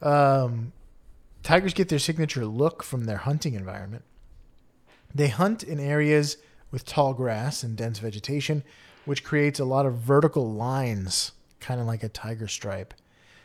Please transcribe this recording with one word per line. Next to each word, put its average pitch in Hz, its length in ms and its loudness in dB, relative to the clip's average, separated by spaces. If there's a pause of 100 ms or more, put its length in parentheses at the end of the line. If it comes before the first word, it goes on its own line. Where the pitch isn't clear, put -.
Um, 135 720 2 (680)
tigers 180 320 4
get 190 140 2
their 151 100 2
signature 151 480 -2
look 127 360 0
from 123 220 -6
their 107 140 -2
hunting 143 360 -2
environment. 98 500 -10 (1120)
They 143 140 4
hunt 190 340 0
in 156 180 -6
areas 147 560 2 (340)
with 127 140 -6
tall 139 300 2
grass 120 500 -2
and 113 120 -4
dense 113 220 -4
vegetation, 135 640 -4 (420)
which 143 200 -4
creates 147 340 2
a 139 60 0
lot 135 220 2
of 123 100 0
vertical 139 560 4
lines, 110 800 -2 (260)
kinda 123 240 -4
like 113 220 -2
a 110 40 -4
tiger 110 380 -8
stripe. 95 480 -8 (500)